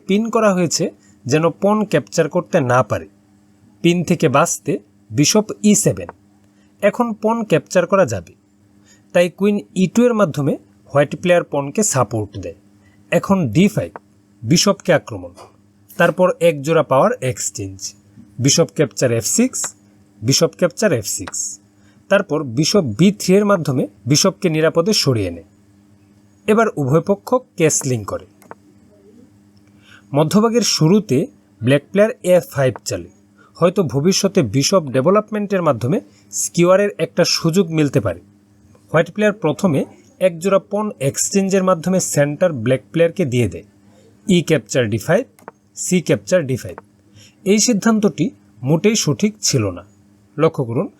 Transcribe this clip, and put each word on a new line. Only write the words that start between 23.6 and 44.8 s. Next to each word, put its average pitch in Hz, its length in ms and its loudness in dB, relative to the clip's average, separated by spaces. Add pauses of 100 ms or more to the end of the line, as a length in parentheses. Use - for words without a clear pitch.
বিশপকে 175 440 0
নিরাপদে 160 460 0
সরিয়ে 104 400 -2
নেয়। 82 140 -18 (1000)
এবার 220 200 2 (100)
উভয় 151 280 0
পক্ষ 196 240 -4 (260)
ক্যাসলিং 143 500 0
করে। 92 200 -10 (1900)
মধ্যভাগের 202 540 2 (100)
শুরুতে 160 420 2 (440)
ব্ল্যাক 135 280 2
প্লেয়ার 208 220 2 (120)
এ 180 120 4 (140)
ফাইভ 135 240 0 (120)
চালে, 87 240 -8 (480)
হয়তো 175 240 2 (120)
ভবিষ্যতে 185 460 0 (160)
বিশপ 160 340 2
ডেভেলপমেন্টের 196 800 0
মাধ্যমে 131 300 0 (360)
স্কিওয়ারের 190 640 2
একটা 165 340 -2
সুযোগ 170 400 0
মিলতে 151 300 0
পারে। 90 200 -6 (640)
হোয়াইট 170 240 0
প্লেয়ার 208 300 0
প্রথমে 151 380 0 (420)
এক 185 180 2
জোড়া 185 300 0
পন 208 160 -4 (160)
এক্সচেঞ্জের 190 640 -2
মাধ্যমে 185 440 0
সেন্টার 147 480 0
ব্ল্যাক 127 340 -2
প্লেয়ারকে 165 360 0
দিয়ে 120 220 0
দেয়, 85 200 -12 (600)
ই 180 160 4
ক্যাপচার 143 460 0